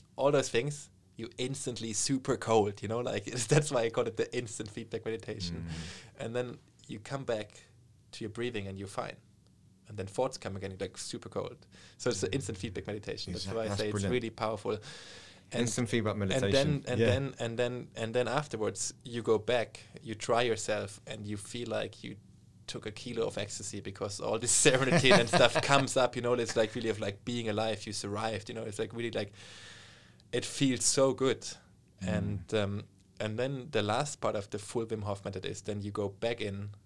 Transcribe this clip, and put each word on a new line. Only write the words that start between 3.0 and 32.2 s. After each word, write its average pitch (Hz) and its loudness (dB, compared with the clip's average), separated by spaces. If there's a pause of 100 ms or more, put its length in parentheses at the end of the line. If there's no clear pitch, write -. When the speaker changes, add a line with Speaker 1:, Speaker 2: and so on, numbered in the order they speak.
Speaker 1:
like, 110 -2
<laughs> 117 -4
that's 147 6
why 123 4
I 117 2
call 120 2
it 107 -4
the 117 0
instant 113 -6
feedback 113 -8
meditation. 101 -6
Speaker 2:
Mm. 82 -10
Speaker 1:
And 117 -4
then 123 -4 (300)
you 117 -10
come 135 -8
back 107 -2 (640)
to - -10
your 107 -4
breathing 113 -4
and 98 -8
you're 98 -8 (180)
fine. - -10 (720)
And 104 -14
then 98 -6
thoughts 127 -2
come 98 -8
again, 95 -8
you're, 92 -12
like, 95 -6
super - -10
cold. 90 -6 (400)
So - -2
it's 101 -2
the 110 0
instant 117 -4
feedback 110 -8
meditation. 104 -6
That's 87 -6
Speaker 2:
Exact-, 98 -4
Speaker 1:
why 113 0
I 107 -2
Speaker 2:
that's 101 0
Speaker 1:
say 107 0
it's 104 -2
Speaker 2:
brilliant. 101 0
Speaker 1:
really 117 0
powerful. 110 -2 (800)
And 120 0
Speaker 2:
Instant 120 0
feedback 110 2
Speaker 1:
and 104 0
then, 98 2 (120)
Speaker 2:
meditation. 139 4
Speaker 1:
and - 2
Speaker 2:
Yeah. 117 6
Speaker 1:
then, 131 2
and 117 -4
then, 123 0
and 113 -4
then 123 2
afterwards, 113 -2 (120)
you 117 -4
go 110 6
back, 113 0 (220)
you 110 -8
try 120 2
yourself, 104 -2
and 107 -10
you 104 -4
feel 120 -8
like 107 -4
you 117 -10 (500)
took - -8
a 113 -8
kilo 113 -4
of - -6
ecstasy 101 -6
because 101 -6
all 110 0
this 117 0
<laughs> - 6
serenity 131 8
and 117 8
stuff 131 8
Speaker 2:
<laughs> 139 4
Speaker 1:
comes 139 6
up. 123 6
You 127 -2
know, 120 2
it's, 117 0
like, 110 4
really 110 0
of, 104 -2
like, 101 -4
being 120 -2
alive. 107 0
You 107 -6
survived. 104 -4
You 113 -8
know, 113 -6
it's, 104 -6
like, 107 -4
really, 117 -4
like, 107 -2 (1000)
it 123 0
feels 131 2
so 135 6
good. 131 2 (600)
Speaker 2:
Mm. 95 -4
Speaker 1:
And, 104 -2